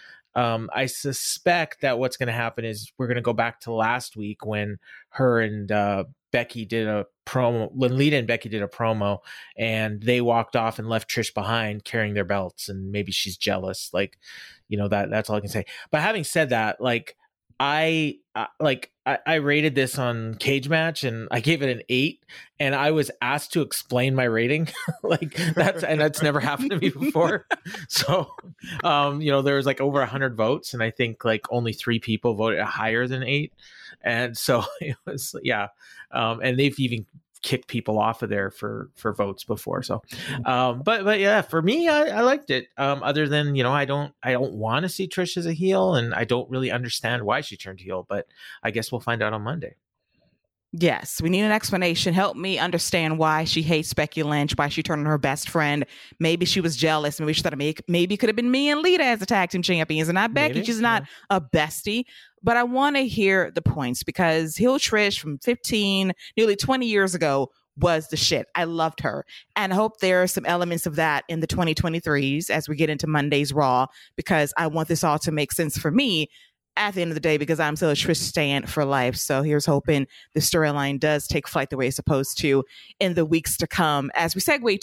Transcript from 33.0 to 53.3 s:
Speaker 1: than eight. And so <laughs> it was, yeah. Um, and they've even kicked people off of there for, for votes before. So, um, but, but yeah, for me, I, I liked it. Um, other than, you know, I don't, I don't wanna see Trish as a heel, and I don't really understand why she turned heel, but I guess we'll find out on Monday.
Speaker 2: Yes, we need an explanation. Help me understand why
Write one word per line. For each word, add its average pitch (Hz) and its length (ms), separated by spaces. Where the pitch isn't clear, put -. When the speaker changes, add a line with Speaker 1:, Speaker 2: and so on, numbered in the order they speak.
Speaker 1:
than 127 160
eight. 139 300
And 117 340
so 117 360
<laughs> - 80
it 156 240
was, - 380
yeah. 104 260
Um, 117 320
and 127 160
they've 139 200
even 117 280
kicked - 260
people 110 300
off 107 240
of 107 80
there 98 200
for, 107 440
for - 180
votes 98 320
before. - 380
So, - 200
um, 127 380
but, 202 220
but 208 160
yeah, 202 220
for 165 180
me, 277 280
I, 302 180
I 214 160
liked 277 280
it. 127 260
Um, 139 260
other 143 260
than, 147 260
you 135 80
know, 123 100
I 143 120
don't, 143 280
I 123 100
don't 123 220
wanna 113 340
see 185 180
Trish 180 300
as 175 100
a 165 60
heel, 185 420
and 117 200
I 113 100
don't 120 260
really 127 200
understand 117 540
why 120 180
she 113 140
turned 95 240
heel, 92 280
but 101 180
I 113 80
guess 113 200
we'll 120 100
find 117 220
out 107 100
on 107 100
Monday. 139 340
Speaker 2:
Yes, 160 440
we 160 80
need 185 120
an 214 100
explanation. 185 600
Help 185 240
me 180 220
understand 160 600
why 156 260